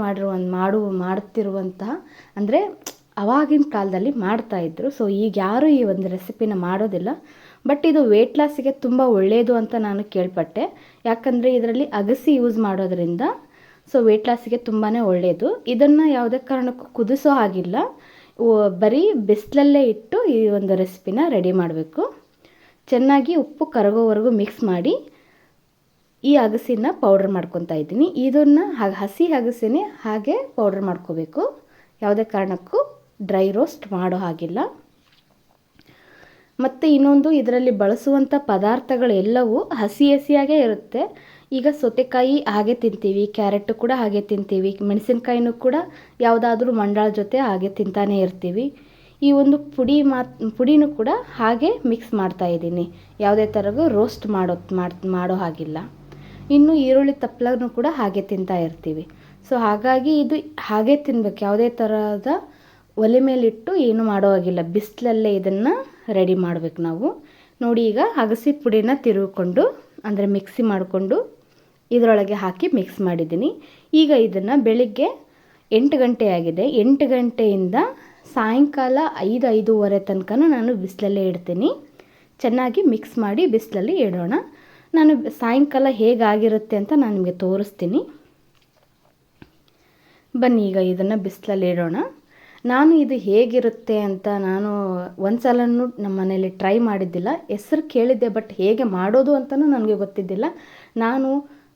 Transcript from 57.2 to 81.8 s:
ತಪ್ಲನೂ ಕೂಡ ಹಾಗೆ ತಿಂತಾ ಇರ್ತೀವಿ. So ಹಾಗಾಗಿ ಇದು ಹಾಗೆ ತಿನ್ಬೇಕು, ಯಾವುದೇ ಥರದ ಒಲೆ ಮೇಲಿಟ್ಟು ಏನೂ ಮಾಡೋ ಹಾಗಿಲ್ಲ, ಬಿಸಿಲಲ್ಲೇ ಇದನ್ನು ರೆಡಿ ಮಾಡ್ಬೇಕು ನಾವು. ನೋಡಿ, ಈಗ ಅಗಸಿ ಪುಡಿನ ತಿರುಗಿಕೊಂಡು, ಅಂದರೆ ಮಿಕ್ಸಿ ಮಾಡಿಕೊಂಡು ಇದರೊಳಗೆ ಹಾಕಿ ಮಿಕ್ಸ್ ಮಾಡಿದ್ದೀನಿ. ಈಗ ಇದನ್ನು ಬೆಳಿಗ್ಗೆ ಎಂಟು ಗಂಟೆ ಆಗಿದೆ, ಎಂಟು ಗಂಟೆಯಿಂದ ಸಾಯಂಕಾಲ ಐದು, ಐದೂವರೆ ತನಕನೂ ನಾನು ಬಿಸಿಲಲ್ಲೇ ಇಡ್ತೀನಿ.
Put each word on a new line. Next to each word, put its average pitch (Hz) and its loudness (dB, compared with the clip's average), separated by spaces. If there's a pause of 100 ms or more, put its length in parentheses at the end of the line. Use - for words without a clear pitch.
ತಪ್ಲನೂ 240 -2
ಕೂಡ 240 0 (120)
ಹಾಗೆ 196 -2 (100)
ತಿಂತಾ 185 -4 (100)
ಇರ್ತೀವಿ. 160 -8 (420)
So 262 0 (100)
ಹಾಗಾಗಿ 254 2 (100)
ಇದು 302 -2 (300)
ಹಾಗೆ 220 2 (120)
ತಿನ್ಬೇಕು, 214 -2
ಯಾವುದೇ 220 2 (120)
ಥರದ 214 -2 (760)
ಒಲೆ 233 4
ಮೇಲಿಟ್ಟು 247 0 (160)
ಏನೂ 226 0
ಮಾಡೋ 202 2
ಹಾಗಿಲ್ಲ, 180 -2 (140)
ಬಿಸಿಲಲ್ಲೇ 220 -2
ಇದನ್ನು 196 0 (440)
ರೆಡಿ 185 2 (100)
ಮಾಡ್ಬೇಕು 165 -6
ನಾವು. 170 -4 (540)
ನೋಡಿ, 233 0 (100)
ಈಗ 214 -2 (240)
ಅಗಸಿ 226 0 (100)
ಪುಡಿನ 220 2 (120)
ತಿರುಗಿಕೊಂಡು, 190 0 (440)
ಅಂದರೆ 202 -2 (120)
ಮಿಕ್ಸಿ 196 -6
ಮಾಡಿಕೊಂಡು 190 -2 (800)
ಇದರೊಳಗೆ 214 4
ಹಾಕಿ 185 -4 (100)
ಮಿಕ್ಸ್ - -4
ಮಾಡಿದ್ದೀನಿ. 165 -2 (520)
ಈಗ 302 4 (140)
ಇದನ್ನು 196 -2 (120)
ಬೆಳಿಗ್ಗೆ 240 0 (720)
ಎಂಟು 285 2
ಗಂಟೆ 240 2 (100)
ಆಗಿದೆ, 170 -2 (160)
ಎಂಟು 277 4
ಗಂಟೆಯಿಂದ 220 0 (580)
ಸಾಯಂಕಾಲ 262 2 (340)
ಐದು, 240 0 (100)
ಐದೂವರೆ 202 2 (100)
ತನಕನೂ 208 0
ನಾನು 233 -2
ಬಿಸಿಲಲ್ಲೇ 196 -2
ಇಡ್ತೀನಿ. 175 -2 (760)